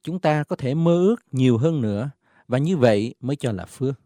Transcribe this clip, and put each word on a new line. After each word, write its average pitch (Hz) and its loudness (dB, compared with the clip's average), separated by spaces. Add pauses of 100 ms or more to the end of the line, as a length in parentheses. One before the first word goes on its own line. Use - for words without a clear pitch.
Chúng 175 -8
ta 151 0
có - -6
thể 131 -4
mơ 165 2
ước 196 2 (160)
nhiều 127 4
hơn 156 0
nữa 107 -2 (380)
và 123 0
như 165 -2
vậy 117 2
mới 135 -4
cho 123 -6
là 87 -8
phước. 131 -6